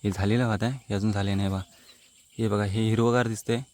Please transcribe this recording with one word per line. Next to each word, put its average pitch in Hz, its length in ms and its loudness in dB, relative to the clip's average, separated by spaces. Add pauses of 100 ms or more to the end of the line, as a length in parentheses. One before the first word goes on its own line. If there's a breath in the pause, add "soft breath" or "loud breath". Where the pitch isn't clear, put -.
हे 104 80 0
झालेलं 104 360 2
भात 107 160 0
आहे, 127 160 -2 (100)
हे 104 60 -2
अजून 104 160 0
झाले 101 220 0
नाही 98 160 0
बा. 95 120 -4 (760 loud breath)
हे 113 100 -2
बघा, 104 160 0
हे 110 260 0
हिरवगार 117 380 2
दिसतंय 113 300 -2 (160)